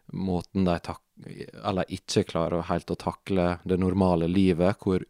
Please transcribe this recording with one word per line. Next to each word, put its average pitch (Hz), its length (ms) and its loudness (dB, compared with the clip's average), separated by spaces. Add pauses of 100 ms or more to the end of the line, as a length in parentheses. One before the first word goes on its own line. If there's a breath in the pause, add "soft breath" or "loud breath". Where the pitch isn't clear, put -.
(120)
Måten 92 520 -2
de 87 160 2
tak-, - 200 -12 (640)
eller 95 240 -2
ikke - 380 -2
klarer 85 380 -2
helt 87 280 -2
å 85 40 -2
takle 87 680 -2
det 90 140 0
normale 92 500 2
livet, 92 520 4
hvor 92 300 0